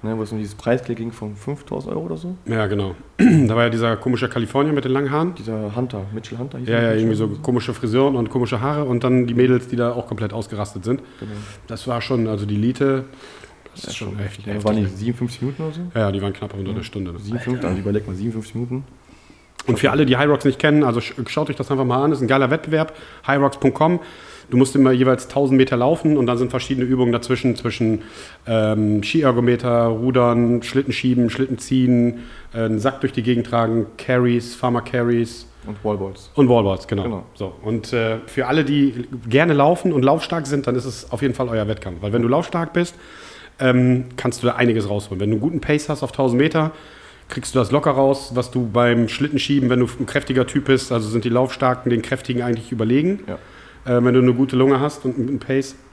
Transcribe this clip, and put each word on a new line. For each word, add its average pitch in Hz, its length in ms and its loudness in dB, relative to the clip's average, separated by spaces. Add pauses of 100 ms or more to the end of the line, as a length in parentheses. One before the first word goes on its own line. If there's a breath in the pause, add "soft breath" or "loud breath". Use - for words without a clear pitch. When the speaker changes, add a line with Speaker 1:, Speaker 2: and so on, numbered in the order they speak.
Speaker 1:
Ne, 110 140 -4
wo 110 60 -4
es 104 80 -6
um 113 80 -6
dieses 104 160 -8
Preisgeld 120 440 -2
ging 117 120 -6
von 107 240 -12
fünftausend - 600 -8
Euro 160 100 -6
oder 165 120 -8
so. 175 280 -10
Speaker 2:
Ja, 110 220 -2
genau. 98 280 -2 (120)
<clears throat> - 120 -20
Da 151 380 6
war 117 80 4
ja 117 60 2
dieser 113 260 0
komische 120 320 -2
Kalifornier 139 440 0
mit 139 120 -2
den 131 80 -2
langen 139 180 0
Haaren. 165 240 -2
Speaker 1:
Dieser 107 400 -6
Hunter, 123 280 -4 (120)
Mitchell 113 240 -10
Hunter 127 200 -10
hieß 123 100 -8
Speaker 2:
Ja, 113 60 0
Speaker 1:
der, 117 80 2
Speaker 2:
ja, 117 60 2
Speaker 1:
Mitchell 110 140 2
Speaker 2:
irgendwie 110 140 2
so 110 100 0
Speaker 1:
Hunter? 104 160 -6
Speaker 2:
komische 123 320 -2
Friseuren 127 420 2
und 113 140 0
komische 120 300 -2
Haare 147 240 -2
und 123 200 -2
dann 127 220 2
die 117 80 -4
Mädels, 123 340 2
die 123 80 -4
da 120 160 0
auch 117 140 -6
komplett 110 260 -6
ausgerastet 104 520 -8
sind. 127 160 -2 (200 loud breath)
Speaker 1:
Genau. 107 120 -12 (340 loud breath)
Speaker 2:
Das 117 220 -10
war 120 140 -2
schon, 117 260 0
also 104 180 -4
die 104 100 -2
Elite, 131 480 0 (720 loud breath)
das - 100 -18
Speaker 1:
Ja, - 40 -14
Speaker 2:
ist - 80 -12
schon 104 140 -10
Speaker 1:
schon 101 80 -10
Speaker 2:
echt 101 100 -6
Speaker 1:
heftig. 101 180 -12
Ja, 101 60 -6
Speaker 2:
heftig, 104 140 -6
Speaker 1:
waren 107 100 2
die 107 60 2
Speaker 2:
ne? 95 60 0
Speaker 1:
siebenundfünfzig 120 540 -6
Minuten 117 200 -6
oder 156 100 -6
so? 165 80 -10 (180)
Speaker 2:
Ja, 101 140 0
die 98 100 -4
waren 101 120 -4
knapp 104 200 -10
unter 98 160 -6
einer 107 80 -4
Speaker 1:
Ja. 92 60 -8
Speaker 2:
Stunde, 95 280 -8
ne? 85 60 -12
Speaker 1:
Siebenundfünfzig, 120 500 -6
also 92 120 -2
überleg 104 260 -2
mal, 98 80 -8
siebenundfünfzig 110 400 -6
Minuten. 123 300 -6 (840 soft breath)
Speaker 2:
Und 120 140 2
für 135 100 4
alle, 147 160 4
die 127 100 4
High 143 120 4
Rocks 143 160 2
nicht 135 160 2
kennen, 151 240 4
also 120 160 2
sch-, - 280 -8
schaut 151 220 -4
euch 147 60 -6
das - 160 -8
einfach 135 120 0
mal 127 200 0
an, 160 80 4
ist 131 80 -2
ein 120 80 0
geiler 135 220 4
Wettbewerb, 156 440 -2 (320 loud breath)
high 139 140 2
rocks 139 160 2
punkt 135 200 2
com. 170 220 2 (500 loud breath)
Du 127 80 0
musst 131 200 4
immer 131 160 6
jeweils 127 340 4
tausend 135 300 2
Meter 131 200 4
laufen 151 400 2
und 127 100 2
dann 120 120 0
sind 123 120 0
verschiedene 131 360 -2
Übungen 127 240 4
dazwischen, 120 460 0
zwischen, 110 460 0 (440 loud breath)
ähm, 107 560 2
Skiergometer, 120 840 2
Rudern, 120 760 2
Schlitten 135 300 -2
schieben, 123 380 2
Schlitten 131 280 -4
ziehen, 123 640 2 (340 loud breath)
äh, 117 60 -6
einen 110 180 0
Sack 131 220 -2
durch 131 120 -2
die 120 120 -4
Gegend 120 240 0
tragen, 113 380 0 (120)
Carries, 120 560 0
Pharma-Carries. 120 920 0 (180)
Speaker 1:
Und 101 180 -12
Wallballs. 98 520 -4
Speaker 2:
Und 139 120 6
Wallballs, 101 380 4
genau. 101 160 -2
Speaker 1:
Genau. 101 200 -4 (120)
Speaker 2:
So, 95 260 -8
und, 113 320 -6
äh, 113 340 0
für 127 200 -2
alle, 147 180 2
die 135 440 0 (200)
gerne 151 240 4
laufen 160 400 4
und 131 120 2
laufstark 160 420 0
sind, 139 220 -2
dann 123 80 0
ist 123 80 -2
es - 260 -10
auf 123 120 -4
jeden 131 120 0
Fall 123 140 -4
euer 110 180 0
Wettkampf. 98 340 -6
Weil 101 120 -4
wenn 120 100 2
du 117 60 2
laufstark 165 440 0
bist, 175 220 -2 (640 loud breath)
ähm, 127 460 4 (120)
kannst - 280 -4
du - 20 4
da 123 80 2
einiges 113 340 2
rausholen. 98 300 -4
Wenn 101 120 0
du 113 60 2
einen 107 60 -2
guten 160 180 -2
Pace 151 280 -2
hast 147 160 -4
auf 127 80 -10
tausend 127 280 0
Meter, 156 300 2 (580 loud breath)
kriegst - 280 -10
du - 20 4
das 117 140 2
locker 147 180 2
raus, 135 440 2
was 123 180 -2
du 123 200 -2
beim 117 360 4
Schlittenschieben, 139 640 0
wenn 123 100 4
du 120 80 2 (100)
ein - 80 -4
kräftiger 131 400 0
Typ - 200 -2
bist, 131 260 2
also 110 160 0
sind 110 160 0
die 123 60 0
Laufstarken 127 600 0
den 117 120 2
Kräftigen 123 400 -4
eigentlich 117 280 -2
überlegen, 135 560 0
Speaker 1:
Ja. 92 80 -8 (640 loud breath)
Speaker 2:
äh, 120 60 4
wenn 123 100 4
du 127 60 8
eine 127 140 6
gute 135 200 0
Lunge 131 240 4
hast 147 260 -4
und 127 120 -2
einen 131 100 -2
guten 135 140 -4
Pace. 135 340 -2 (180)